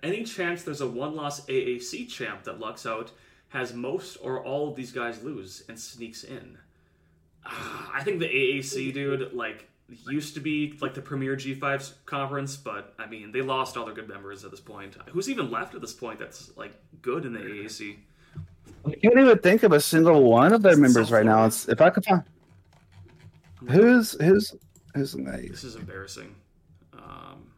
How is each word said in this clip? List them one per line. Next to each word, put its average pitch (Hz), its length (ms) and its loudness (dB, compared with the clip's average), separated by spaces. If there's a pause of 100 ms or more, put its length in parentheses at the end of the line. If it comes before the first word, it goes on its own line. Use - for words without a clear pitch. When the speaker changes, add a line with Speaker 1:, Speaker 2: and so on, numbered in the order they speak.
Speaker 1:
Any 202 200 -6
chance 175 380 -8
there's 143 200 -10
a 131 60 -4
one-loss 143 640 -8
A - 20 -8
A 123 280 -2
C 226 260 -12
champ 104 380 -12
that 107 160 -14
lucks 113 260 -12
out, 113 260 -10 (380)
has 123 240 -10
most 131 480 -10
or 131 220 -8
all 147 260 -6
of 131 60 -12
these 123 160 -14
guys 120 320 -10
lose, 107 440 -14
and 113 120 -20
sneaks 113 440 -18
in? - 360 -20 (840)
Ah, - 520 -14
I 139 80 -6
think 190 160 -4
the 165 80 -2
A 135 320 -2
A - 20 -8
C, 135 300 -8
dude, 135 420 -6
like, 110 340 -12 (400)
used 143 280 -8
to 156 60 -10
be, 151 380 -6
like, 135 140 -8
the 139 80 -12
premier 135 340 -6
G 135 200 -10
fives 139 400 -8 (100)
conference, 139 500 -8
but, 101 440 -14
I 107 80 -16
mean, 107 240 -18
they 123 100 -4
lost 131 360 -6
all 113 80 -8
their 107 100 -14
good 107 140 -16
members 98 360 -18
at 95 60 -18
this 98 80 -20
point. 98 360 -20 (140)
Who's 190 180 -8
even 214 220 -6
left - 240 -10
at - 80 -14
this 117 120 -14
point 113 260 -14
that's, - 360 -20
like, 104 180 -18 (280)
good 139 240 -6
in 120 80 -10
the 110 80 -12
A 101 240 -14
A 110 40 -14
C? 104 280 -14 (880)
Speaker 2:
I 156 60 -4
can't 240 260 4
even 254 220 8
think 196 240 4
of 208 80 6
a 147 80 6
single 160 460 6
one 123 280 8
of 226 80 4
their 190 120 8
Speaker 1:
Is 151 40 8
it 143 40 8
Speaker 2:
members 120 260 6
Speaker 1:
South 117 60 -4
Speaker 2:
right 110 120 6
now. 110 120 6
Speaker 1:
Florida? 110 100 6
Speaker 2:
It's, - 220 -2
if 113 120 2
I 165 80 10
could 196 160 0
find, 185 180 2 (1400)
Speaker 1:
I'm 123 60 -14
looking. 147 140 6
Speaker 2:
who's, 233 300 6 (100)
who's, 196 340 4 (380)
who's 135 220 -4
in 135 80 -8
the 131 80 -10 (180)
Speaker 1:
This 90 140 -16
is 117 120 -14
embarrassing. 98 600 -16 (580)
Um, - 540 -20 (100)